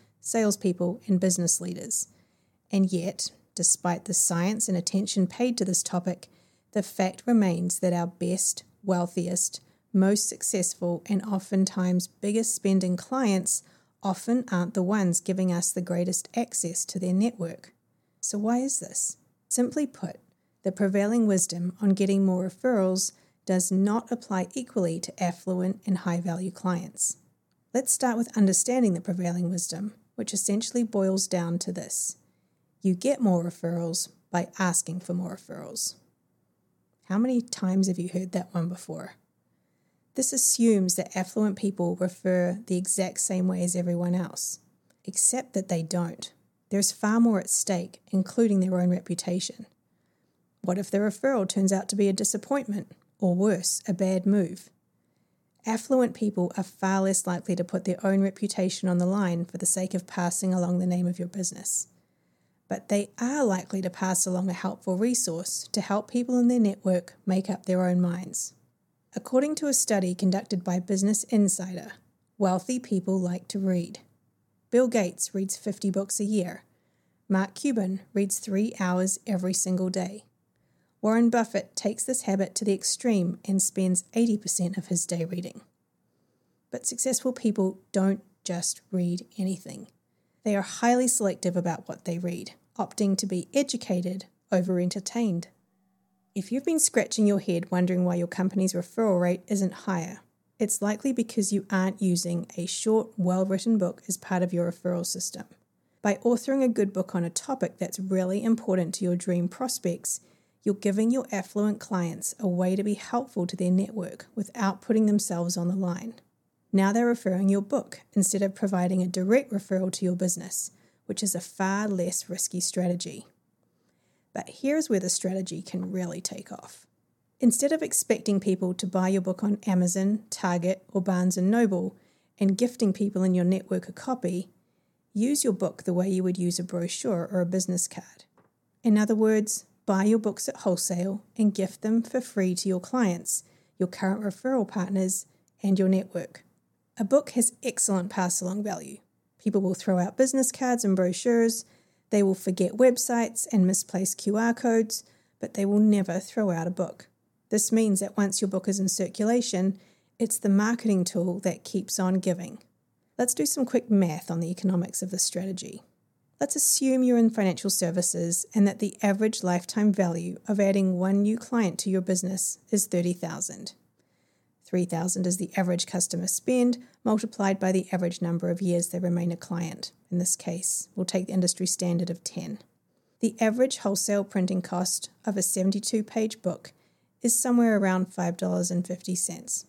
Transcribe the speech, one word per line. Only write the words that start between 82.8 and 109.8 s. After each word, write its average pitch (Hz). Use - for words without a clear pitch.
and 190
spends 185
eighty 226
percent 185
of 175
his 175
day 170
reading. 180
But -
successful 254
people 208
don't 196
just -
read 175
anything. 190
They 208
are 196
highly 247
selective 190
about 175
what -
they 170
read, 175
opting 196
to 196
be 185
educated 190
over 185
entertained. 190
If 190
you've 269
been 320
scratching -
your 202
head 170
wondering 180
why 175
your 175
company's 185
referral 180
rate 180
isn't 190
higher, 180
it's -
likely 214
because 226
you 196
aren't 190
using 175
a 175
short, 220
well-written 190
book -
as 190
part 185
of 180
your 175
referral 175
system. -
By 202
authoring 262
a 254
good 202
book 185
on 175
a 170
topic 190
that's -
really 190
important 190
to 190
your 175
dream 175
prospects, -